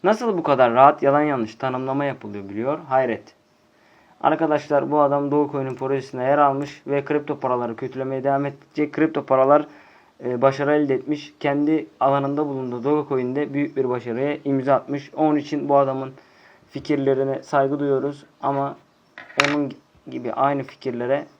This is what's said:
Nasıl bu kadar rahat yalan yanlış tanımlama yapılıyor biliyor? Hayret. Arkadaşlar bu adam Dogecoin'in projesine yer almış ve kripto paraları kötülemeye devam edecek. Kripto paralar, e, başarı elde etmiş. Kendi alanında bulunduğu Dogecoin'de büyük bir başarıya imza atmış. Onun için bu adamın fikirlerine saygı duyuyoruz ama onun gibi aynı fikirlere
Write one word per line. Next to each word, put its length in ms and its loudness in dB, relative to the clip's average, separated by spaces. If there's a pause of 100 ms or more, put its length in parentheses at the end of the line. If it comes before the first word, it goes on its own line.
Nasıl 340 0
bu 40 -4
kadar 320 4
rahat 280 6
yalan 200 4
yanlış 320 -2
tanımlama 500 -4
yapılıyor 440 -8
biliyor? 300 -4 (100)
Hayret. 460 -2 (840)
Arkadaşlar 720 0
bu 100 2
adam 300 2
Dogecoin'in 440 -2
projesine 500 -4
yer 140 4
almış 480 2
ve 180 -2
kripto 360 -2
paraları 360 -2
kötülemeye 480 -6
devam 220 0
edecek. 460 -6
Kripto 320 0
paralar, 420 4 (580)
e, 180 -2
başarı 320 2
elde 200 2
etmiş. 460 -6
Kendi 460 0 (140)
alanında 460 2
bulunduğu 380 -6
Dogecoin'de 720 -2
büyük 220 -2
bir 120 0
başarıya 560 -2
imza 300 2
atmış. 400 -4
Onun 220 2
için 320 -4
bu 80 4
adamın 360 0 (580)
fikirlerine 720 -2
saygı 360 0
duyuyoruz 480 -2 (160)
ama 340 -2 (720)
onun 240 -2 (380)
gibi 220 -8
aynı 300 0
fikirlere 640 -6 (120)